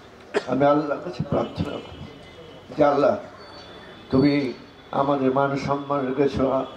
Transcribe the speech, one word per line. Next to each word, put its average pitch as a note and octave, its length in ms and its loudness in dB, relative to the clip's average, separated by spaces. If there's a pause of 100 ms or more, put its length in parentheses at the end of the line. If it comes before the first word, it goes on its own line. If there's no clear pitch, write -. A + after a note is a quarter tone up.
(480)
আমি C3 180 2
আল্লাহর D3 360 2
কাছে - 220 -6
প্রার্থনা - 480 -2
করব - 1040 -14
যে, D3+ 60 6
আল্লাহ, C3+ 340 4 (960)
তুমি C#3 420 4 (380)
আমাদের C#3 400 2
মান C#3 260 2
সম্মান C#3 500 -2
রেখেছ, C3+ 320 0 (380)